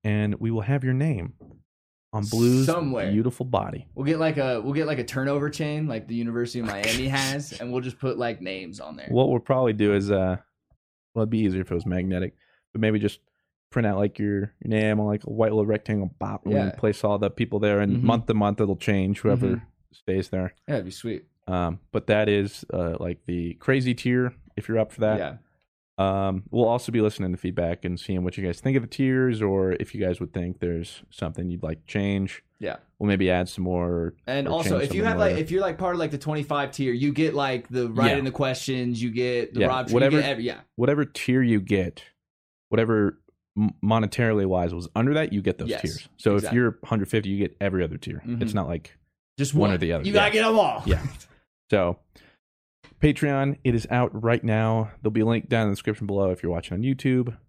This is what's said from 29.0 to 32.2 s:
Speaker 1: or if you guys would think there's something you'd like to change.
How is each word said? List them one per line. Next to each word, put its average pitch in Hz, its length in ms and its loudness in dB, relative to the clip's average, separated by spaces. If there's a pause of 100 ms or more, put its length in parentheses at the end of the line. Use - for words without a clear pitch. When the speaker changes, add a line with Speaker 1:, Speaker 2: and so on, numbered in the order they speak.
Speaker 1:
or 95 380 2
if - 160 -8
you 104 60 -8
guys 90 180 0
would 85 140 -8
think 90 260 -6
there's 85 500 -6
something 90 400 -6
you'd 87 140 -6
like 80 180 -6
to - 60 -20
change. 101 560 -2 (160)